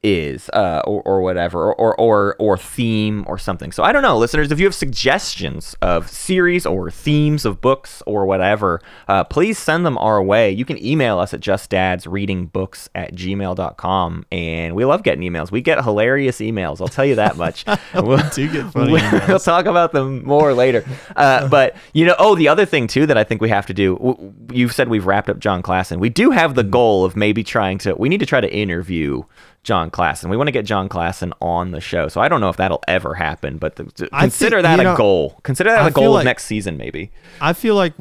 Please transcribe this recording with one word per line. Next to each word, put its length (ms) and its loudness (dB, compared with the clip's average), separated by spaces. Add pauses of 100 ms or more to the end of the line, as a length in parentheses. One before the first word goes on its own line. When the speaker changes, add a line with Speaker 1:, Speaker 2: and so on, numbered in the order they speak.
Speaker 1:
is, 480 -2
uh, 340 0
or, 180 -4
or 200 0
whatever, 500 0
or, 20 0
or, 220 2
or, 420 2
or 200 2
theme 680 -2
or 120 -8
something. 340 -6
So 100 -2
I 100 4
don't 100 2
know, 160 4
listeners, 320 2
if 80 0
you 80 4
have 80 2
suggestions 1080 -4
of 280 0
series 560 0
or 240 -2
themes 540 0
of 160 -2
books 460 -2
or 200 0
whatever, 540 0 (280)
uh, 160 2
please 340 0
send 280 0
them 120 -2
our 240 2
way. 280 2
You 140 -4
can 200 -8
email 340 0
us 160 -2
at 60 -10
just 300 -4
dads 360 -2
reading 400 -4
books 480 -8
at 200 -10
gmail 420 -6
dot 200 -6
com, 560 -2
and 420 -6
we 100 0
love 180 2
getting 280 0
emails. 200 -6
We 100 -2
get 240 0
hilarious 540 0
emails, 420 -6
I'll 80 -4
tell 160 -2
you 120 2
that 200 2
much. 340 -6
Speaker 2:
<laughs> 40 2 (200)
We 80 0
Speaker 1:
We'll, 280 2
Speaker 2:
do 200 -4
get 220 -6
funny 200 2
Speaker 1:
we'll 80 6
Speaker 2:
emails. 440 2
Speaker 1:
talk 220 2
about 260 2
them 320 -2
more 300 4
later. 300 2 (300)
Uh, 340 4
Speaker 2:
<laughs> 80 4
Speaker 1:
but, 200 4 (160)
you 140 4
know, 120 6
oh, 160 6
the 140 4
other 160 4
thing, 220 0
too, 200 2
that 120 4
I 60 4
think 160 -4
we 100 2
have 160 0
to 80 -10
do, 220 2
w-, 200 0
w-, 160 -18 (200)
you've 200 2
said 160 0
we've 180 0
wrapped 220 0
up 100 -4
John 240 -2
Klassen. 360 -2
We 100 0
do 220 4
have 240 2
the 80 2
Speaker 2:
Mm-hmm. 80 -2
Speaker 1:
goal 340 4
of 120 -2
maybe 280 0
trying 340 -2
to, 160 -2
we 140 -2
need 120 0
to 60 0
try 140 2
to 140 -2
interview 680 -4 (420)
John 260 -2
Klassen. 400 -4
We 60 -2
wanna 160 -2
get 120 -4
John 240 -4
Klassen 520 -6
on 320 -4
the 80 -8
show. 280 -4
So 120 -4
I 80 2
don't 120 0
know 100 0
if 60 -6
that'll 320 -2
ever 260 -2
happen, 440 -6
but 180 -6
the, 80 -14
to 280 -12
Speaker 2:
I 100 -4
Speaker 1:
consider 340 0
Speaker 2:
think, 60 2
Speaker 1:
that 140 4
Speaker 2:
you 40 4
Speaker 1:
a 40 4
Speaker 2:
know, 120 2
Speaker 1:
goal. 460 2
Consider 280 0
that 120 4
Speaker 2:
I 60 4
Speaker 1:
a 20 4
goal 140 2
Speaker 2:
feel 80 6
Speaker 1:
of 80 6
Speaker 2:
like, 40 -2
Speaker 1:
next 220 -2
season, 300 -4
maybe. 340 -10 (300)
Speaker 2:
I 120 0
feel 220 0
like 260 0